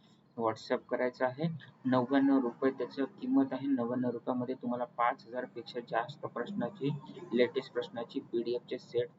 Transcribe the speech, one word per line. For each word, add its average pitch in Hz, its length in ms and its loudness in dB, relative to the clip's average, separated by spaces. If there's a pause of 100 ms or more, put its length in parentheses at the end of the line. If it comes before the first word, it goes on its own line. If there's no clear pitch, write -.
(380)
WhatsApp 113 400 0
करायचं 127 480 0
आहे. 127 180 0 (420)
नव्याण्णव 131 540 6
रुपये 120 320 2
त्याची 131 300 -4 (200)
किंमत 135 300 4
आहे. 135 160 -4
नव्याण्णव 123 420 2
रुपयामध्ये 123 460 -2
तुम्हाला 123 300 -4
पाच 120 420 0
हजार 123 180 -6
पेक्षा 120 340 -10
जास्त 120 460 -4
प्रश्नाची, 120 640 -4 (440)
लेटेस्ट 120 400 2
प्रश्नाची 120 460 -6
पीडीएफचे 120 580 -4
सेट 120 300 -2 (120)